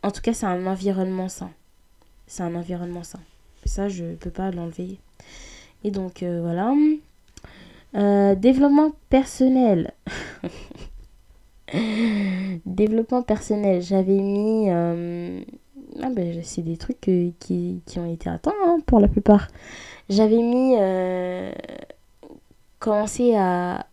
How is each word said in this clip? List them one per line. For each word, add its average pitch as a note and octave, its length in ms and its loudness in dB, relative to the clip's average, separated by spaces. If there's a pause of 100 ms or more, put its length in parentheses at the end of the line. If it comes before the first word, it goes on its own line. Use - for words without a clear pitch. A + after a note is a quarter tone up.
en G3+ 100 -2
tout - 100 -12
cas, A3+ 120 -2
c'est A3 140 -4
un F3+ 180 -4
environnement F#3 640 -2
sain. F3+ 220 -14 (760)
C'est - 140 -12
un E3+ 140 -6
environnement F3 480 -8
sain. - 160 -18 (440)
Ça, G3 240 -2
je E3+ 280 -8
peux F3 160 -10
pas F#3+ 200 -6
l'enlever. F3 460 -10 (880)
Et G#3 80 -4
donc, F#3+ 320 -6
euh, F3 180 -2
voilà. F3 320 0 (1200)
Euh, G3+ 380 4
développement C#4 580 6 (180)
personnel. C4 840 2 (1800)
<laughs> - 20 -10 (920)
Développement G#3+ 560 0
personnel. G#3 600 0
J'avais F#3+ 360 2
mis, G#3 500 0
euh... E3+ 720 -2 (600)
ah C4 80 -4
ben, E3+ 340 -4
c'est E3+ 200 -8
des E3 140 -6
trucs - 240 -10
que, F3 380 0
qui, F3+ 460 -4
qui - 140 -10
ont E3+ 120 -6
été E3 180 -6
atteints, E3 240 -2 (120)
hein, E4+ 220 4
pour A#3+ 120 6
la G#3 80 6
plupart. G3+ 400 4 (640)
J'avais A3 320 4
mis, B3+ 380 4
euh, F#3 720 -2 (1300)
commencer A3 560 2
à F3+ 580 0